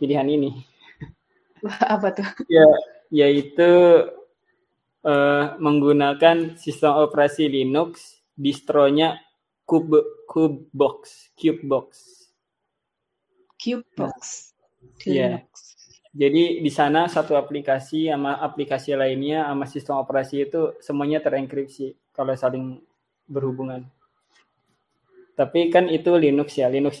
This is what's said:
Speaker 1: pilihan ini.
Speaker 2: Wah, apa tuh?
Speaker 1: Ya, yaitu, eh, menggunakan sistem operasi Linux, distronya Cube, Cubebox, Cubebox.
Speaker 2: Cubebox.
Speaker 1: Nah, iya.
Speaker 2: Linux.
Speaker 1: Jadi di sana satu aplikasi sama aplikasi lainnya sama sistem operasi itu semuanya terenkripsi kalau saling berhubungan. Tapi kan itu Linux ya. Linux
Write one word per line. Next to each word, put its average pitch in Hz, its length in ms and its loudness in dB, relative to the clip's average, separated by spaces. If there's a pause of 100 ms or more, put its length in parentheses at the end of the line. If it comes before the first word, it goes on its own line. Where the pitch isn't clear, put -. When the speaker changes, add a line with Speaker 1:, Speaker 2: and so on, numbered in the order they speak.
Speaker 1:
pilihan 139 360 -2
ini. 139 140 -2 (1120)
Speaker 2:
Wah, 202 140 -10 (160)
apa 202 220 -2
tuh? 196 120 -6 (200)
Speaker 1:
Ya, 160 180 8 (440)
yaitu, 143 600 4 (1400)
eh, 143 340 2 (220)
menggunakan 147 720 4 (280)
sistem 151 280 0 (120)
operasi 147 400 0 (120)
Linux, 143 640 -4 (160)
distronya 143 720 0 (600)
Cube, 156 320 2 (300)
Cubebox, - 1080 -4
Cubebox. 139 500 -4 (1700)
Speaker 2:
Cubebox. - 920 -10 (540)
Speaker 1:
Nah, 147 60 0
iya. 131 160 0
Speaker 2:
Linux. 120 200 -8 (680)
Speaker 1:
Jadi 143 280 2 (200)
di 143 140 -2
sana 151 220 2 (120)
satu 151 240 0
aplikasi 143 760 -4
sama 143 280 -4
aplikasi 143 560 -6
lainnya 135 420 -2 (120)
sama 139 240 -6
sistem 139 300 -6
operasi 135 320 -4 (120)
itu 165 120 -4 (260)
semuanya 147 380 -4
terenkripsi 135 600 -6 (300)
kalau 135 160 -4 (100)
saling 131 380 -6 (480)
berhubungan. 131 560 -8 (1500)
Tapi 143 220 -2 (140)
kan 180 100 4 (120)
itu 165 140 -2 (140)
Linux 143 240 0 (120)
ya. 127 120 0
Linux 139 280 -2